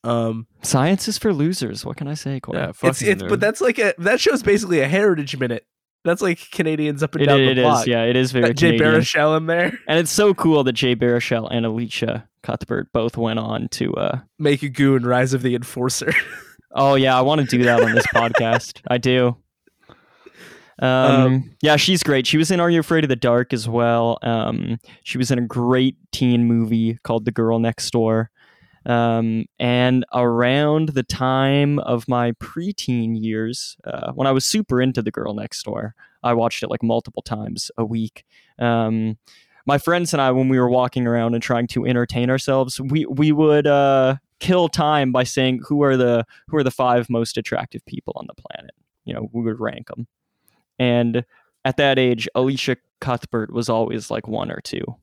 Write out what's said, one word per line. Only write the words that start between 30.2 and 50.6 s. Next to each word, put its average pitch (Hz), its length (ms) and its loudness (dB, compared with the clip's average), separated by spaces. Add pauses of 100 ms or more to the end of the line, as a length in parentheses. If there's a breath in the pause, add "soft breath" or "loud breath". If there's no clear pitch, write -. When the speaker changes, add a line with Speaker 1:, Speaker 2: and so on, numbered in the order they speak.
Speaker 2:
the 135 120 -2
time 135 800 0
of 117 280 -4
my 120 260 0
preteen 123 840 -6
years, 110 640 -6
uh, - 280 -8
when 131 160 -2
I 135 40 2
was 131 140 0
super 202 340 -2
into 127 220 0
The 107 80 -4
Girl 107 240 -6
Next 107 300 -10
Door, 110 320 -8 (260 soft breath)
I 120 120 0
watched 117 280 -2
it, 117 80 -8
like, - 140 -4
multiple 117 400 -4
times - 560 -8
a 113 40 -2
week. 113 420 -6 (340 soft breath)
Um, 113 580 0 (480 soft breath)
my 143 140 2
friends 175 340 -2
and 147 80 0
I, 131 80 4
when 131 200 2
we 131 100 2
were 123 100 2
walking 123 380 0
around 117 260 0
and 117 80 -2
trying 120 280 0
to 110 180 -2
entertain 123 420 0
ourselves, 131 500 0
we, 139 280 -2
we 151 240 2
would, 147 340 4
uh, 139 520 4 (220)
kill 180 300 2
time 147 420 0
by 127 140 2
saying, 131 420 -2
"Who 147 160 0
are 135 140 4
the, 120 280 2 (220 soft breath)
who - 80 -6
are 147 80 2
the 127 80 0
five 123 380 0
most 117 280 -2
attractive - 480 -8
people - 300 -12
on - 100 -14
the - 160 -18
planet?" - 300 -18 (320)
You 123 100 -10
know, 113 200 -8
we 117 100 -4
would 113 160 -4
rank 113 360 -8
'em. 117 120 -12 (720)